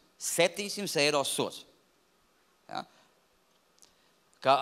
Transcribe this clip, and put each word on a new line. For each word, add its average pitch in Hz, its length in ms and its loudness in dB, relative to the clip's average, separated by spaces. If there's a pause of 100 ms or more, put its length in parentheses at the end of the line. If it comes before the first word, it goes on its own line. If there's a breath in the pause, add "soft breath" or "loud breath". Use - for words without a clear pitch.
(200)
septiņsimt 190 800 -2
eiro 147 280 2
sods. - 340 -4 (1080)
Ja? - 160 -10 (1600 soft breath)
Ka 135 180 6